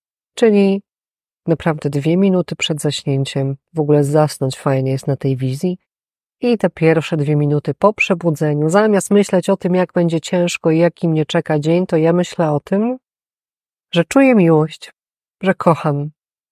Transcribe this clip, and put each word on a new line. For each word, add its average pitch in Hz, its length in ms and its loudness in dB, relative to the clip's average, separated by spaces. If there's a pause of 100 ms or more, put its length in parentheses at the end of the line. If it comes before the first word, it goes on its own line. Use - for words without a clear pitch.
(340)
Czyli 202 480 2 (640)
naprawdę 156 420 -2
dwie 147 280 0
minuty 185 380 0
przed - 260 -6
zaśnięciem, 139 720 -4 (180)
w 160 60 -6
ogóle 147 240 2
zasnąć 143 540 -2
fajnie 135 340 -2
jest 135 160 -6
na 139 80 -2
tej 135 220 -4
wizji. 135 400 -4 (640)
I 240 160 0
te 185 120 0
pierwsze 160 480 0
dwie 147 180 0
minuty 147 380 -2
po 208 200 0
przebudzeniu, 156 760 -2
zamiast 208 420 2
myśleć 202 380 2
o 196 80 0
tym, 180 180 -2
jak 185 180 -2
będzie 165 280 0
ciężko 175 500 -2
i 160 60 2
jaki 170 320 0
mnie 156 160 0
czeka 156 340 -2
dzień, 165 260 0
to 175 120 -2
ja 160 160 2
myślę 175 380 -2
o 147 80 0
tym, 226 380 -4 (960)
że 170 120 0
czuję 269 300 4
miłość, 165 560 2 (520)
że 185 100 2
kocham 151 560 -2 (420)